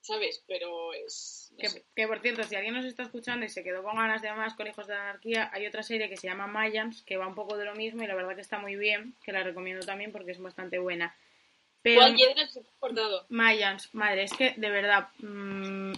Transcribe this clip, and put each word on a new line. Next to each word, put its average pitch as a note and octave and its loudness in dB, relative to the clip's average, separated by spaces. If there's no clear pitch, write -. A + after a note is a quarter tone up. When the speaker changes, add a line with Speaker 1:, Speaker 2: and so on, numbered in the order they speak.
Speaker 1:
¿sabes? G#3 -4
Pero E3+ -6
es, - -14
no - -20
Speaker 2:
Que, G#3 -2
Speaker 1:
sé. - -10
Speaker 2:
que, A3 0
por A3 -2
cierto, A3+ -2
si G#3 -6
alguien G#3 -4
nos B3+ -4
está B3+ -8
escuchando A#3+ -6
y G#3+ -8
se F#3 -10
quedó F#3 -6
con G#3+ -6
ganas A3 2
de G#3+ -6
más A3 -4
con G#3+ -8
Hijos G#3 -12
de G3+ -8
la G3+ -6
Anarquía, G#3 -4
hay G3+ -4
otra G#3+ -6
serie A3 -4
que F#3+ -12
se F#3 -10
llama F#3+ -6
Mayans, A3 -2
que F#3+ -6
va F#3 -4
un F#3+ -10
poco G#3 -6
de G#3 -4
lo G#3 -8
mismo A3 -6
y G#3+ -6
la G3 -4
verdad F#3 -6
que G3 -14
está G#3 -8
muy G3+ -8
bien, G#3 -2
que G#3 -10
la F#3+ -2
recomiendo F#3 -6
también G3+ -6
porque F#3+ -10
es F3+ -10
bastante F#3 -8
buena. F3 -4
Pero A#3 12
Speaker 1:
¿Cuál, B3+ 12
Yedra? C4+ 8
Se B3 -14
te - -20
ha - -20
cortado. A3 -2
Speaker 2:
Mayans, G#3+ 2
madre, G#3 2
es G3 -4
que - 2
de G#3+ -2
verdad, G3+ 4
mm, G3 -6